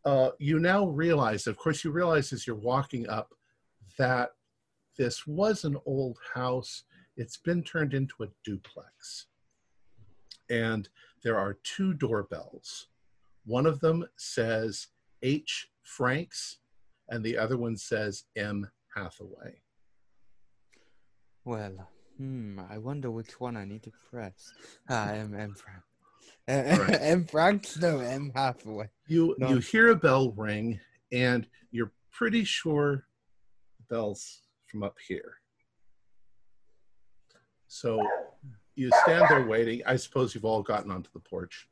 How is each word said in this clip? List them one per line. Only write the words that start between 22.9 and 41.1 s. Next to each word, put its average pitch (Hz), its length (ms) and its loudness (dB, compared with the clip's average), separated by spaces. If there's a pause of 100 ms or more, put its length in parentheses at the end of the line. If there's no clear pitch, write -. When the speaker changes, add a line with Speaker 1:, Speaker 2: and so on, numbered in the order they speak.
Speaker 2:
which 113 300 -10
one 120 160 -6
I 101 80 -10
need 104 200 -12
to 110 80 -18 (180)
press. 110 420 -14 (360)
Ah, 107 240 -2
M, 107 220 -8
M 101 200 -10
Frank. 98 280 -20 (680)
Uh, 135 340 4
Speaker 1:
Right. 95 160 4
Speaker 2:
<laughs> - 20 2
M 160 260 4
Franks? 175 520 2
No, 165 220 2
M 135 340 -6
Hathaway. 110 560 -4 (160)
Speaker 1:
You, 165 320 4
Speaker 2:
No. 131 100 0
Speaker 1:
you 135 100 4
hear 226 300 6
a 226 80 8
bell 135 360 4
ring, 107 460 -4 (340)
and 123 340 2 (240)
you're 117 220 -4 (200)
pretty 226 320 0
sure 147 600 0 (720)
the 117 160 -8
bell's 104 480 -6 (240)
from 104 160 -10
up 101 160 -8 (100)
here. - 280 -10 (2250)
So 110 360 -2 (680)
you 127 160 -2 (140)
stand - 260 8
there 131 160 6
waiting. 113 400 2
I 131 100 4
suppose 131 380 0
you've 104 100 -6
all 110 180 2
gotten 101 280 -2
onto 92 220 -6